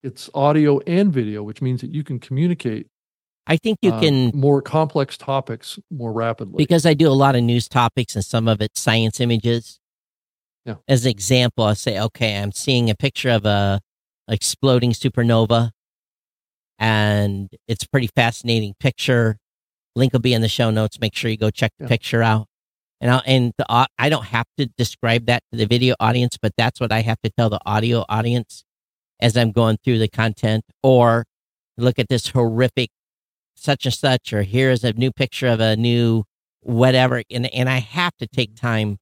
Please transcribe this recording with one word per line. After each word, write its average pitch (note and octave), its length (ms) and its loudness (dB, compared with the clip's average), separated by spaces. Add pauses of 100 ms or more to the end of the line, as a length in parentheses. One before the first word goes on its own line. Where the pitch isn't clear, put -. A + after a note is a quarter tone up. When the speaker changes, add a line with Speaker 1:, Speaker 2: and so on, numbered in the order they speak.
Speaker 1:
It's - 300 -14
audio D3 540 4
and F3+ 260 2
video, G#2+ 300 -4
which G#2+ 180 -10
means B2+ 200 -2
that B2+ 120 -12
you D#3 100 -6
can B2+ 160 -8
communicate, C3+ 680 -4 (640)
Speaker 2:
I D#3+ 80 2
think A3 240 -2
you F#3 120 2
Speaker 1:
uh, A2 80 -6
Speaker 2:
can C3 320 2
Speaker 1:
more C#3 280 2
complex D3+ 560 -2
topics C3+ 640 -8 (120)
more A#2+ 200 -8
rapidly. A2+ 460 -6
Speaker 2:
Because D#3+ 280 2
I D#3+ 80 4
do D#3 140 4
a C#3 80 4
lot C#3 200 4
of A#2+ 80 2
news A#2+ 260 0
topics, A#2+ 460 -2
and G2+ 100 -2
some A2+ 220 -2
of G#2+ 140 2
it's - 200 -6
science A2+ 400 0
images. A#2 580 -2 (840)
Speaker 1:
Yeah. A2 100 -10 (120)
Speaker 2:
As B2+ 180 2
an C3 60 2
example, A2+ 520 0
I G#2+ 120 2
say, G2+ 220 -6
"Okay, G#2+ 440 -4
I'm G2+ 100 -6
seeing A#2+ 380 0
a G#2+ 60 0
picture - 340 -4
of G#2+ 160 2
a G2+ 340 2 (480)
exploding B2 640 0
supernova, A#2 800 2 (1080)
and G#2 680 0 (180)
it's - 180 -4
a - 40 -20
pretty B2+ 260 -2
fascinating A2+ 640 -2
picture." A#2 580 0 (600)
Link B2+ 160 2
will C#3 60 2
be B2 140 0
in A2+ 80 0
the A2+ 60 0
show A2+ 220 0
notes. G#2+ 320 -2
Make G#2+ 140 -4
sure A#2 160 -4
you A2 60 -4
go A2 120 0
check A2 280 -2
the D3+ 80 -12
Speaker 1:
Yeah. A#2 40 -10
Speaker 2:
picture A#2 320 0
out. A2 260 0 (540)
And A#2+ 100 0
I'll, B2+ 140 2
and B2+ 320 2
the - 120 -2
au-, A#2+ 180 2 (120)
I C3+ 100 0
don't B2+ 160 -2
have A#2 200 -2 (120)
to C#3 100 -2 (100)
describe A#2 480 -2
that A#2+ 260 0
to A#2 60 -10
the A2+ 80 0
video A#2+ 340 2
audience, A#2+ 420 0
but G#2+ 160 -2
that's A#2 220 -2
what A2+ 120 -2
I A2 100 0
have A2 220 -4
to A2 140 -2
tell A2+ 120 2
the G#2 160 -4
audio A2 420 0
audience A#2 560 -4 (560)
as A#2 160 2
I'm A#2 160 2
going A2+ 320 2
through B2 160 2
the A2 80 2
content, A2 560 -2 (200)
or A#2+ 420 4 (520)
look A#2+ 220 0
at A#2+ 100 -2
this B2 200 -2
horrific A#2+ 600 0 (640)
such - 300 -4
and B2+ 80 -2
such, - 400 -2
or G#2 100 0
here B2+ 260 2
is B2 140 2
a A#2 100 0
new A#2+ 180 0
picture - 360 -4
of A2+ 120 2
a A2 160 2
new A#2 480 2 (380)
whatever. B2+ 680 2
And, B2 220 -6
and B2+ 140 -2
I C3 120 0
have E3 380 -4
to A#2+ 100 -10
take A2 280 -6
time G#2+ 460 -2